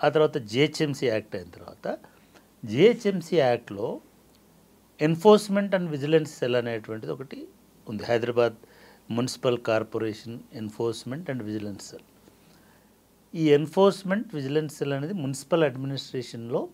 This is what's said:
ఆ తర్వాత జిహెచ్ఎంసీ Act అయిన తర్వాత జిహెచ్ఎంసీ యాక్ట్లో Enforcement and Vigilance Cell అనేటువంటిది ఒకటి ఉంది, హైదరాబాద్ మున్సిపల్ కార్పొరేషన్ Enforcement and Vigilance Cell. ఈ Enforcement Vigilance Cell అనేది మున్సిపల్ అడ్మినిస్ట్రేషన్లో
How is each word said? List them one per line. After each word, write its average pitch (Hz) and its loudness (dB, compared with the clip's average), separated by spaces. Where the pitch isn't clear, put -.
ఆ 147 4
తర్వాత 151 4
జిహెచ్ఎంసీ 139 0
Act 110 -2
అయిన 87 -12
తర్వాత - -10
జిహెచ్ఎంసీ 180 2
యాక్ట్లో 120 0
Enforcement 202 6
and 180 0
Vigilance 151 2
Cell 123 -2
అనేటువంటిది 113 -4
ఒకటి 277 -10
ఉంది, 107 -6
హైదరాబాద్ 117 2
మున్సిపల్ 120 0
కార్పొరేషన్ 110 -4
Enforcement 117 -6
and 123 -6
Vigilance 104 -8
Cell. - -18
ఈ 156 6
Enforcement 190 2
Vigilance 147 -4
Cell 139 -2
అనేది 147 -4
మున్సిపల్ 156 -2
అడ్మినిస్ట్రేషన్లో 131 -4